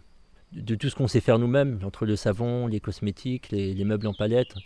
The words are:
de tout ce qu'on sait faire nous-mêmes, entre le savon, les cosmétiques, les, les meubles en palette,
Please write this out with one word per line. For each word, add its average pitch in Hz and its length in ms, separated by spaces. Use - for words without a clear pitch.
de 117 220
tout 131 160
ce - 40
qu'on 131 140
sait 113 120
faire 113 180
nous-mêmes, 123 460
entre 98 200
le 107 120
savon, 120 500
les 107 140
cosmétiques, 107 680
les, 98 240
les 98 100
meubles 107 220
en 104 80
palette, 113 400